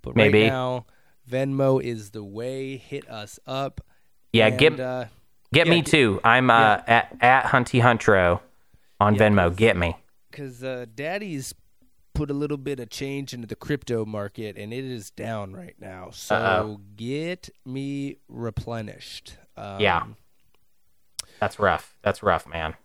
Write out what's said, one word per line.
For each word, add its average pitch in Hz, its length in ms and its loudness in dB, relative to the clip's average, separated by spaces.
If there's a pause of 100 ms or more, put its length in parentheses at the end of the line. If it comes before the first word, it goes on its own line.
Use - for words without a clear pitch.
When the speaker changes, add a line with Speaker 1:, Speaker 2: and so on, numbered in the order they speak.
Speaker 1:
But 123 140 -12
right 104 160 6
Speaker 2:
Maybe. 107 180 6
Speaker 1:
now, 127 360 -4 (440)
Venmo 135 520 0
is 107 300 -10
the 107 120 -14
way. 127 540 -10
Hit 131 320 -16
us 107 360 -16
up. 135 360 -8 (520)
Speaker 2:
Yeah, 110 140 6
Speaker 1:
And, 107 120 2
Speaker 2:
get, 147 200 4
Speaker 1:
uh, 127 260 -6 (480)
Speaker 2:
get 160 140 6
Speaker 1:
yeah, 165 40 4
Speaker 2:
me 170 100 4
Speaker 1:
get - 100 -2
Speaker 2:
too. 120 320 4
I'm, 123 260 6
uh, 117 40 8
Speaker 1:
Yeah. 110 340 6
Speaker 2:
at, 117 340 2
at 123 240 6
Hunty 123 360 2
Huntro 98 580 4 (600)
on 104 160 4
Speaker 1:
Yeah, 104 60 2
Speaker 2:
Venmo. 101 280 6
Speaker 1:
'cause 90 80 -4
Speaker 2:
Get 107 200 4
me. 85 180 -2 (360)
Speaker 1:
'cause, 127 320 -14
uh, 127 300 -10
Daddy's 160 600 -8 (600)
put 147 160 -6
a 143 40 -4
little 143 240 -4
bit 135 220 -8
of 117 100 -14
change 139 440 -10
into 120 140 -12
the 107 80 -10
crypto 117 500 -4
market, 104 520 -10
and 104 160 -12
it 135 120 -10
is 123 260 -12
down 107 420 -10
right 90 260 -18
now. 92 320 -16
So - 240 -4
Speaker 2:
Uh-oh. 95 460 -2 (140)
Speaker 1:
get 147 540 -8 (160)
me 139 520 -10 (100)
replenished. 117 1080 -12 (200)
Um, 101 220 -12
Speaker 2:
Yeah. 90 240 2 (1400)
That's - 200 -4
rough. 92 440 -2
That's 101 180 -2
rough, 90 260 0
man. 80 380 -8